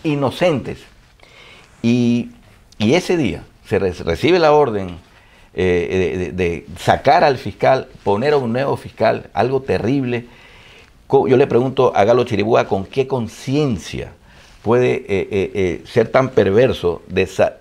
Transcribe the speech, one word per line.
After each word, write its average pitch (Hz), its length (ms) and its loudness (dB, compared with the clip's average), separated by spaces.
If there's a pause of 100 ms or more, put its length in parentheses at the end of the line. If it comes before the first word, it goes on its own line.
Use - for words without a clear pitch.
inocentes. 143 760 -2 (1040)
Y, 120 480 0 (480)
y 110 160 2
ese 180 220 0
día 104 280 -2 (240)
se - 100 0
re-, 92 140 -2
recibe 131 480 0
la 156 120 4
orden, 104 440 0 (580)
eh, 90 640 0
de, - 0 -
de, 85 140 -6
de 85 340 -4 (100)
sacar 143 460 2
al 139 160 2
fiscal, 123 480 -2 (160)
poner 110 300 0
a 147 60 2
un 120 140 -4
nuevo 131 240 -4
fiscal, - 580 -2
algo 131 280 0
terrible. 120 640 -2 (800)
Co-, 135 220 2
yo 131 80 6
le 135 100 4
pregunto 123 480 0
a 98 80 2
Galo 120 220 4
Chiribúa, 113 420 0
¿con 95 200 -4
qué 131 200 -2
conciencia 127 1040 -4 (500)
puede, 123 320 2
eh, - 140 -8
eh, 98 460 -2
eh, 92 320 -2
ser - 220 0
tan 131 220 0
perverso 98 760 2
de 92 220 -2
sa-, - 320 -2